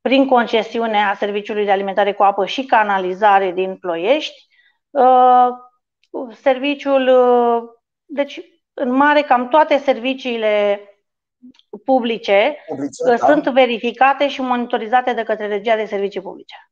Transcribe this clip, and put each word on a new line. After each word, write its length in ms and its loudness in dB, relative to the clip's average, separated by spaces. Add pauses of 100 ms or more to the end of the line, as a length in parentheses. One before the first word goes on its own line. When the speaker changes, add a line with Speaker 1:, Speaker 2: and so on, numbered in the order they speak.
Speaker 1:
prin 260 2
concesiune 760 0
a 120 -2
Serviciului 500 -6
de 60 -2
Alimentare 420 0
cu 100 -2
Apă 240 2
și 180 -8
Canalizare 840 2
din 260 -4
Ploiești, 680 -4 (440)
uh, 580 4 (920)
serviciul, 680 0
uh, 540 4 (420)
deci, 360 -8 (340)
în 160 -4
mare, 320 2
cam 260 0
toate 280 2
serviciile 1040 -2 (1040)
publice, 720 0 (120)
Speaker 2:
Publice, 420 -10
Speaker 1:
uh, 80 2
Speaker 2:
da. 80 0
Speaker 1:
sunt 220 2
verificate 800 0
și 120 -8
monitorizate 720 -2
de 100 -4
către 240 -6
Regia 300 -2
de 80 -4
Servicii 360 -6
Publice. 340 -18 (180)